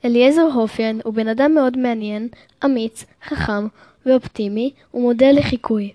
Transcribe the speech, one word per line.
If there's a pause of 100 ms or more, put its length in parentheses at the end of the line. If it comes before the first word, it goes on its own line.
אליעזר
הופיאן
הוא
בן
אדם
מאוד
מעניין, (360)
אמיץ, (200)
חכם (400)
ואופטימי, (220)
ומודל
לחיקוי.